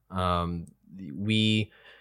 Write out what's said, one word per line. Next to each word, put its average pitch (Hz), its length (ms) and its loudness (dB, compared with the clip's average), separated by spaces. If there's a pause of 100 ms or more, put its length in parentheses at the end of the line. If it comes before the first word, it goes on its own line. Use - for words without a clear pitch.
(120)
Um, 87 540 0 (460)
we 107 600 2 (280)